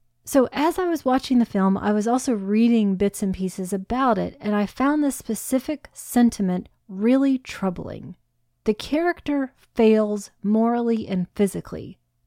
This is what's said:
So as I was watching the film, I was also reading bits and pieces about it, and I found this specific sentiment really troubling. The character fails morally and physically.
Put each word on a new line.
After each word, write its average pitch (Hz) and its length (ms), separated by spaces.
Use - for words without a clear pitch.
So 262 300
as 311 260
I 370 60
was 339 180
watching 254 360
the 233 60
film, 190 320
I 208 140
was 208 160
also 254 240
reading 214 640
bits 196 260
and 190 120
pieces 185 400
about 233 440
it, 180 220
and 208 160
I 208 100
found 285 380
this 277 140
specific - 720
sentiment 208 800
really 254 520
troubling. 180 760
The 214 100
character 294 800
fails 214 560
morally 226 640
and 185 260
physically. 175 640